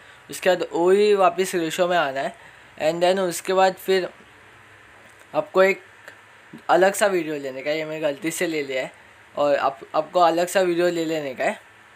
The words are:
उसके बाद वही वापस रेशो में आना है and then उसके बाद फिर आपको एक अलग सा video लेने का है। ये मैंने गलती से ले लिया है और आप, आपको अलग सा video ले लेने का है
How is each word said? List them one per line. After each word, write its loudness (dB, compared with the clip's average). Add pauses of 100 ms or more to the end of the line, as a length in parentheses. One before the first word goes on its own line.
(300)
उसके -2
बाद 0
वही 4
वापस 2
रेशो -2
में 0
आना -2
है -6 (480)
and -2
then 2
उसके -4
बाद 4
फिर -2 (1200)
आपको 0
एक 2 (880)
अलग 4
सा 0
video -2
लेने -8
का -4
है। -2
ये -4
मैंने -8
गलती -2
से -4
ले -4
लिया -6
है -10 (440)
और 2
आप, -2 (140)
आपको 0
अलग 4
सा 0
video 2
ले -2
लेने -6
का -4
है 0 (440)